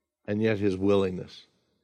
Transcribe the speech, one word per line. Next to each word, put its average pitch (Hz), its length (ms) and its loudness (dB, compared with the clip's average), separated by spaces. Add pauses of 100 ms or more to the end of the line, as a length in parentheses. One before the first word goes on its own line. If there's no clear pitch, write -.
(240)
and 104 160 -4
yet 110 200 0
his 98 160 0
willingness 98 720 -2 (340)